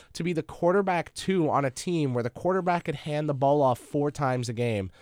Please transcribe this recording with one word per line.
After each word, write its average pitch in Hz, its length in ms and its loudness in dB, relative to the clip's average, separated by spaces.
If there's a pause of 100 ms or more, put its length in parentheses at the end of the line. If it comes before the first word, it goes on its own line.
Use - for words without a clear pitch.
(120)
to 165 120 -6
be 175 80 0
the 160 100 -2
quarterback 185 720 0
two 180 360 0
on 135 140 2
a 131 60 -2
team 151 420 -2
where 120 100 0
the 120 80 -4
quarterback 175 540 0
could 156 100 -4
hand 151 340 -4
the 143 60 -2
ball 139 280 4
off 127 160 4
four 147 320 -2
times 127 380 -2
a 120 40 -4
game 107 380 -2 (120)